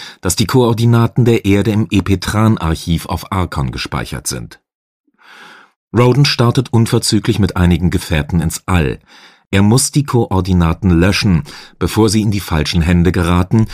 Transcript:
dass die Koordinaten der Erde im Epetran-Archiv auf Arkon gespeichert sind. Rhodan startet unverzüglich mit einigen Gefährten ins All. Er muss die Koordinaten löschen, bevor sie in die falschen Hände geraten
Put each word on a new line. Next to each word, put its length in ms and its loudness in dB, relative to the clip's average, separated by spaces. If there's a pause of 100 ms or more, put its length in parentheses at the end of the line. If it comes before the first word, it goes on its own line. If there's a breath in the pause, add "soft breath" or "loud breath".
(200 loud breath)
dass 160 -2
die 100 -2
Koordinaten 760 2
der 200 2
Erde 280 2
im 180 -2
Epetran-Archiv 1160 -2
auf 260 -8
Arkon 400 -4
gespeichert 560 -8
sind. 320 -12 (1300 loud breath)
Rhodan 340 4
startet 460 0
unverzüglich 680 0
mit 160 0
einigen 340 2
Gefährten 480 -2
ins 280 -4
All. 340 -2 (500 loud breath)
Er 120 2
muss 280 2
die 140 0
Koordinaten 840 0
löschen, 520 2 (380 loud breath)
bevor 280 0
sie 140 0
in 80 -2
die 80 -4
falschen 440 -2
Hände 280 2
geraten 640 0